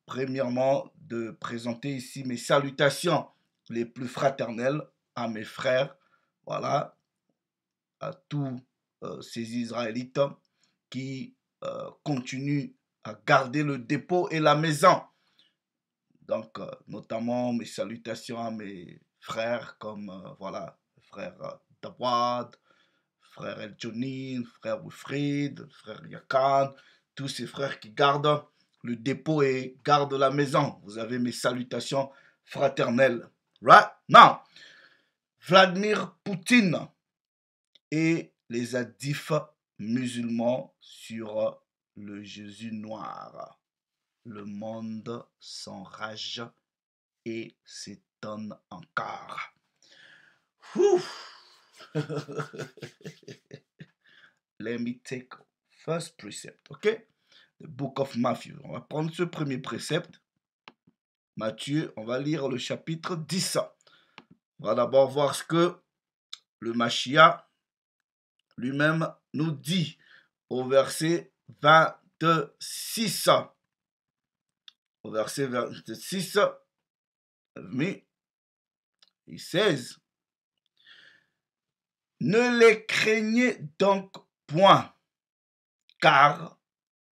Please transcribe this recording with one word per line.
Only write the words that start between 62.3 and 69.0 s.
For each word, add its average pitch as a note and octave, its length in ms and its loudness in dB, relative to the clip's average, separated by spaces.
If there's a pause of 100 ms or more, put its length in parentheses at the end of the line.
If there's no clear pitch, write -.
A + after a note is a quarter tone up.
le B2 100 -4
chapitre D#3+ 560 -8
dix. E3 440 -4 (1000)
On - 80 -10
va A2 80 2
d'abord B2 340 6
voir C#3 280 0
ce - 80 -10
que E3+ 360 2 (800)
le A2+ 140 -6
Mashiach B2 760 6 (1080)
lui-même D3 580 2 (200)